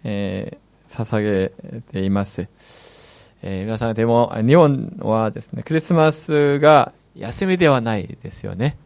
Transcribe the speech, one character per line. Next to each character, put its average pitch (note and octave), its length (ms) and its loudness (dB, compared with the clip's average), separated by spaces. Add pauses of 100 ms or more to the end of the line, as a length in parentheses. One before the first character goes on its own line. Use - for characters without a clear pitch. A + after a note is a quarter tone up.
え G2+ 560 -6 (280)
ー、 - 160 -8
捧 G#2 460 0 (220)
げ A#2 100 -14
て G2 200 -8
い G2 100 -2
ま G2 140 0
す。 - 220 -8 (920)
え F#2+ 220 -8
ー、 - 20 -8
皆 A2 140 -6
さ A#2 120 -2
ん G#2+ 40 -4
で A2+ 100 0
も、 A#2 260 2 (140)
日 C3 80 4
本 D3+ 460 2
は A2 320 -2
で A2 100 -12
す - 120 -18
ね、 A2+ 100 -10
ク - 100 -6
リ D#3+ 80 0
ス F3 140 -2
マ D#3 160 4
ス D3 480 0
が D3 340 6 (220)
休 A#2 320 -6
み F#3 100 0
で E3+ 120 6
は C3 120 4
な A2+ 160 -2
い - 240 -10
で - 80 -16
す - 160 -16
よ G2 80 -8
ね。 C3 320 -2